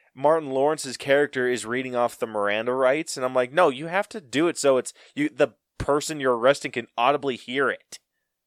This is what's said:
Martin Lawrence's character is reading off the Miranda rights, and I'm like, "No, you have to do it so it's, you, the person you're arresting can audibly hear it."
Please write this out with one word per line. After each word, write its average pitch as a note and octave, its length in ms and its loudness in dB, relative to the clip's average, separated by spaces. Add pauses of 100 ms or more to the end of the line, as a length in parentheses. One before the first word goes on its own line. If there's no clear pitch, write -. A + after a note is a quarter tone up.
(140)
Martin D#3+ 380 0
Lawrence's C3+ 460 -2
character C#3 500 2
is A#2 180 -2
reading B2+ 300 -6
off A#2+ 240 0
the A#2+ 80 -4
Miranda G#2+ 460 -2
rights, C3+ 440 0
and C3 80 -4
I'm B2+ 80 -4
like, B2+ 180 0
"No, E3 180 4
you C#3 180 -6
have F#3+ 220 -4
to - 120 -14
do C#3 260 0
it D#3 120 -2
so C3+ 180 4
it's, - 160 -4 (220)
you, D3 140 -2
the B2+ 260 0 (240)
person D3 400 -2
you're C3 180 2
arresting C3 340 2
can A#2 140 -6 (120)
audibly C3+ 380 0
hear B2+ 360 -4
it." - 260 -12 (500)